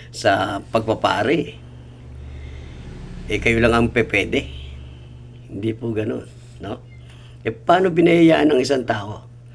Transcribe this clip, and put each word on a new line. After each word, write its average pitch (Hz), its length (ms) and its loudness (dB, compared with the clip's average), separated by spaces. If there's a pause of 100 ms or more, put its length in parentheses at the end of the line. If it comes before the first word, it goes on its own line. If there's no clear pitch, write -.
(140)
sa 98 480 0
pagpapare, 107 960 -2 (1700)
eh, 107 160 -4
kayo 113 160 2
lang 117 160 4
ang 117 160 4
pepede. 113 560 0 (1040)
Hindi 110 240 -4
po 117 160 -6
ganon, 110 340 -4 (380)
no? 104 180 -10 (640)
Eh, - 60 -2
paano 180 420 2
binayayaan 165 640 6
ng 127 80 4
isang 131 240 0
tao - 400 -6 (260)